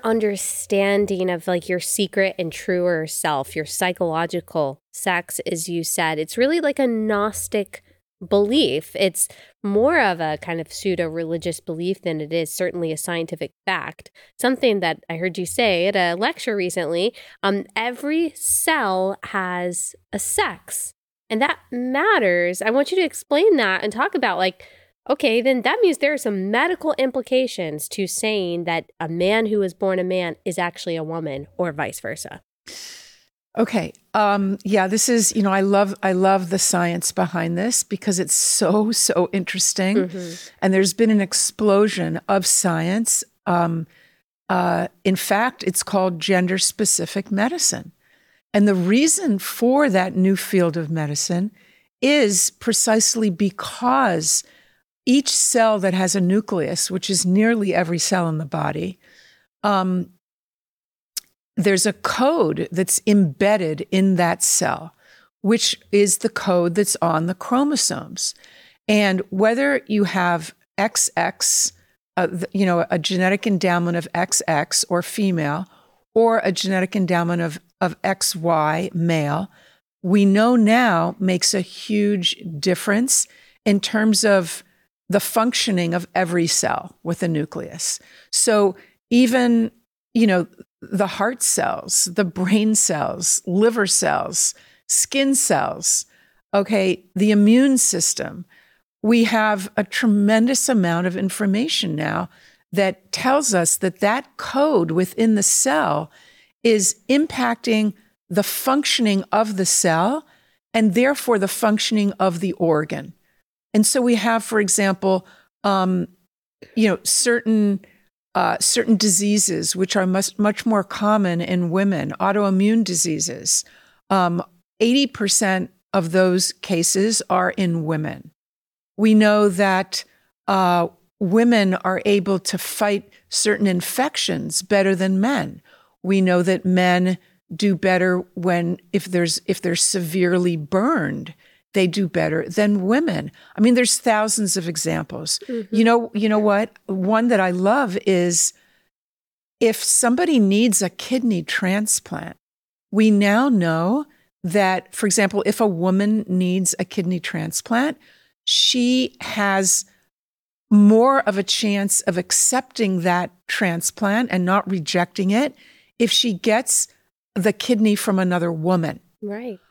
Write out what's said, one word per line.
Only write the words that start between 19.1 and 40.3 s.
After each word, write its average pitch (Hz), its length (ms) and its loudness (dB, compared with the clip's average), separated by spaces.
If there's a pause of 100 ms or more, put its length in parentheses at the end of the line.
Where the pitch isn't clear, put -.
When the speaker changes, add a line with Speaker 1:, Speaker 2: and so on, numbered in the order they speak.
Speaker 1:
has 180 720 -6 (160)
a 202 80 -6
sex, - 720 -6 (380)
and 220 120 -2
that 302 180 -2 (120)
matters. 247 880 0
I 220 100 0
want 277 200 0
you 370 60 -2
to 370 60 2
explain 330 520 2
that 196 280 0
and 214 80 -2
talk 262 240 -2
about, 208 220 -2
like, 185 300 -4 (400)
okay, 247 320 0
then 254 220 2
that 302 220 0
means 339 160 4
there 285 140 0
are 269 40 -4
some 202 320 -4
medical 311 480 0
implications 247 920 -2
to 190 180 -4
saying 180 560 -2
that 165 360 -4
a 165 80 -6
man 190 400 0
who 208 120 0
was 185 140 -2
born 190 260 -2
a 180 40 -2
man 180 320 -4 (100)
is 180 120 -6
actually 175 380 -4
a 160 80 -6
woman 156 440 -8 (100)
or 175 140 -4
vice 143 280 -6
versa. - 420 -12 (1120)
Speaker 2:
Okay. 226 380 -2 (220)
Um, 202 480 2
yeah, 190 240 2
this 214 200 -2
is, 233 280 2
you 214 80 2
know, 196 80 2
I 196 100 2
love, 196 400 2
I 190 120 0
love 185 360 2
the 190 80 -2
science 175 540 -2
behind 170 440 -4
this 214 280 -2
because 190 360 -4
it's - 140 -2
so, 208 580 0
so - 400 0
interesting. 190 680 -2
Speaker 1:
Mm-hmm. 180 500 -6 (120)